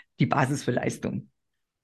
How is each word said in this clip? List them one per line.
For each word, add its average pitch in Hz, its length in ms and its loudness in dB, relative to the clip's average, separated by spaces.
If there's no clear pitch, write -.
die 143 60 6
Basis 131 380 2
für 123 80 0
Leistung. - 580 -4